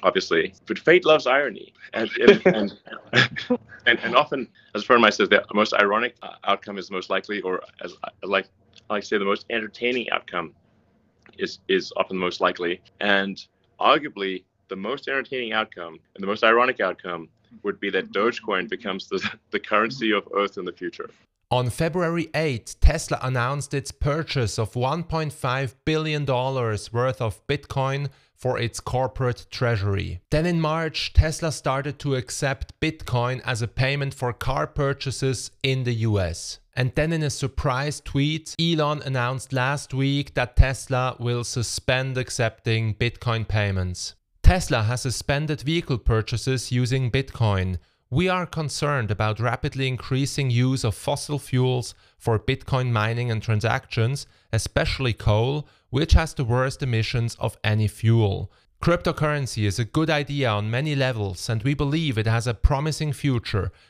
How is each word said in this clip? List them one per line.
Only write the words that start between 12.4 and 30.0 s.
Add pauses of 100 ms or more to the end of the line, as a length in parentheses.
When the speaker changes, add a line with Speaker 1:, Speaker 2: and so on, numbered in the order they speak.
Speaker 1:
And (340)
arguably, (240)
the
most
entertaining
outcome (160)
and
the
most
ironic
outcome (360)
would
be
that
Dogecoin
becomes
the, (180)
<laughs>
the
currency
of
Earth
in
the
future. (420)
Speaker 2:
On
February
eighth,
Tesla
announced
its
purchase
of
one
point
five (100)
billion
dollars
worth
of
Bitcoin (240)
for
its
corporate
treasury. (120)